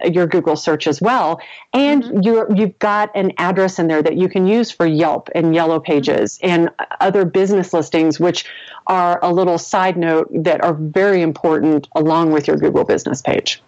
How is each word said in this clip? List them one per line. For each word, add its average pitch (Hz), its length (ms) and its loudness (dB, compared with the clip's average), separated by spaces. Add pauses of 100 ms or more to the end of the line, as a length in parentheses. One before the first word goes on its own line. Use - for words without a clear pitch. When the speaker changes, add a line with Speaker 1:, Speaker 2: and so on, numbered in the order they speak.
Speaker 1:
your 175 220 2
Google 156 300 0
search 151 300 -2
as 147 160 -2
well. 185 380 0 (340)
And 285 300 2
Speaker 2:
Mm-hmm. 233 180 -2
Speaker 1:
you're, 220 320 2
you've 196 240 0
got 208 360 0
an 190 220 0
address 185 420 0
in 165 100 0
there 156 140 2
that 160 140 0
you 180 120 2
can 185 180 0
use 226 240 2
for - 160 -2
Yelp 156 480 0
and 165 200 2
Yellow 165 240 0
Speaker 2:
Mm-hmm. 160 140 -4
Speaker 1:
Pages 135 500 0
and 170 280 2 (300)
other 196 240 2
business 190 480 0
listings, 160 460 0
which 170 280 0 (400)
are 175 360 0
a 175 100 0
little 175 260 2
side 185 400 -2
note 165 340 0
that 160 320 0
are 170 100 2
very 180 480 0
important 156 720 0
along 160 380 2
with 151 160 0
your 156 80 0
Google 156 280 0
business - 360 -2
page. - 480 -4